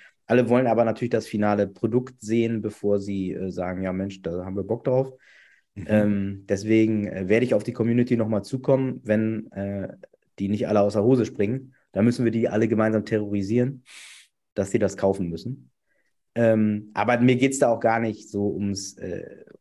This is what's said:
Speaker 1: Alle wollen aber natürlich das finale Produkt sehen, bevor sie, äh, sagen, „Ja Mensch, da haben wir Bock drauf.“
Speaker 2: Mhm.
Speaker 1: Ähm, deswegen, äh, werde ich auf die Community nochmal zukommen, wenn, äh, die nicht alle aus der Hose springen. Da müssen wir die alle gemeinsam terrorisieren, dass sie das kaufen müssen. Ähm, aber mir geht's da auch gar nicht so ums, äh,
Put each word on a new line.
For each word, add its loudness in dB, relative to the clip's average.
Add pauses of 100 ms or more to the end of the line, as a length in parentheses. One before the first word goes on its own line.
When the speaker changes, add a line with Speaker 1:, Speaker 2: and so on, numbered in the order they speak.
(280)
Speaker 1:
Alle 4
wollen 4
aber 4
natürlich -2
das -2
finale 0
Produkt -4
sehen, 0
bevor -2
sie, -6
äh, -8
sagen, -6
„Ja -2
Mensch, -6
da -6
haben -8
wir -4
Bock -6
drauf.“ 0 (640)
Speaker 2:
Mhm. -12
Speaker 1:
Ähm, 0
deswegen, 2
äh, -6
werde 4
ich 0
auf 2
die -6
Community 2
nochmal -2
zukommen, -2
wenn, -2
äh, -6 (500)
die -2
nicht -2
alle 4
aus 2
der 2
Hose 4
springen. -4 (180)
Da -2
müssen 2
wir 0
die 0
alle 2
gemeinsam 2
terrorisieren, -2 (720)
dass -2
sie 2
das -2
kaufen 0
müssen. -10 (640)
Ähm, 2
aber 2
mir 6
geht's 2
da 4
auch 2
gar 2
nicht -4
so -2
ums, -6
äh, -12 (180)